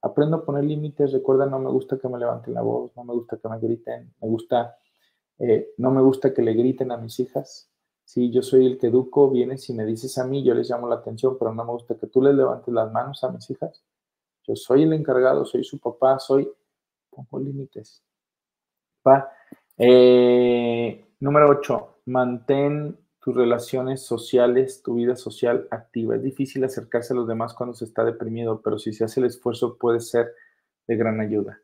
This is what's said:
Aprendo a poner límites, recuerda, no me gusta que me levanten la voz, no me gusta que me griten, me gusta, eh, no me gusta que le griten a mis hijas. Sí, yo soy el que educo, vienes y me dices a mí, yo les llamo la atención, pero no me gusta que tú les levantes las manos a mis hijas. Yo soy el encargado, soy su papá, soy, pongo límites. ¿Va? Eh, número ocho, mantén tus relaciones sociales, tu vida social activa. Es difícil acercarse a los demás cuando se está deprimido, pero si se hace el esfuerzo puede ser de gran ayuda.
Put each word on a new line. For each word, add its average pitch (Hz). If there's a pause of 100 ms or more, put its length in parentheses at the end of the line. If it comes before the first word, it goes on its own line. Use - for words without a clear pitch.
Aprendo 151
a 165
poner 143
límites, 151
recuerda, 135
no 135
me 131
gusta 131
que 131
me 123
levanten 117
la 117
voz, 120
no 120
me 120
gusta 117
que 113
me 113
griten, 117
me 113
gusta, 117 (640)
eh, -
no 127
me 135
gusta 131
que 123
le 113
griten 127
a 117
mis 117
hijas. - (320)
Sí, 123
yo 123
soy 131
el 127
que 123
educo, 127
vienes 127
y 127
me 110
dices 113
a 127
mí, 135
yo 127
les 123
llamo 120
la 117
atención, 117
pero 113
no 117
me 120
gusta 120
que 110
tú 131
les 143
levantes 127
las 110
manos 127
a 127
mis -
hijas. - (600)
Yo 113
soy 135
el 156
encargado, 139
soy 123
su -
papá, 131
soy, 139 (600)
pongo 131
límites. 139 (1040)
¿Va? 135 (480)
Eh, 123 (140)
número 147
ocho, 143
mantén 139 (220)
tus 123
relaciones 127
sociales, 123
tu 120
vida 120
social 117
activa. 113
Es 131
difícil 135
acercarse 120
a 123
los 117
demás 113
cuando 120
se -
está 113
deprimido, 113
pero 107
si 110
se 107
hace 113
el 127
esfuerzo 120
puede 117
ser 117 (540)
de 117
gran 110
ayuda. 104